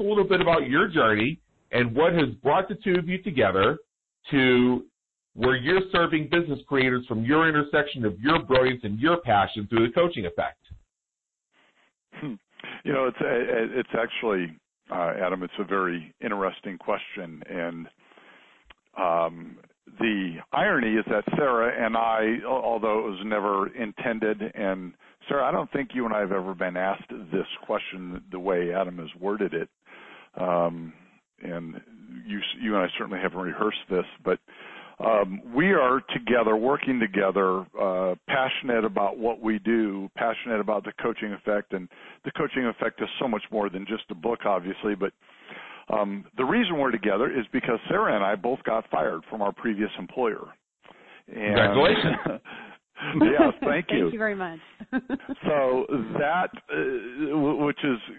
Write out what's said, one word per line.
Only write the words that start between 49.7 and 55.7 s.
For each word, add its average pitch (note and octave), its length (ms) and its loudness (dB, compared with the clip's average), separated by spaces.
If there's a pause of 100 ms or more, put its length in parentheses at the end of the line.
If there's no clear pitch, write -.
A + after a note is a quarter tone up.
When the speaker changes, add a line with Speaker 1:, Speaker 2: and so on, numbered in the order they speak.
Speaker 2:
employer. A2 540 -4 (760)
And G#2+ 280 -2
Speaker 1:
Congratulations. C3 600 4 (300)
Speaker 2:
<laughs> - 60 -16 (640)
Yes, D#4+ 460 6
thank E3 280 -2
you. G#3 140 2
Speaker 3:
Thank D#3+ 100 0
you A3 60 -6
very G#3+ 160 -2
much. E3+ 240 -8 (320)
<laughs> C4 80 -2 (440)
Speaker 2:
So C3 440 2 (320)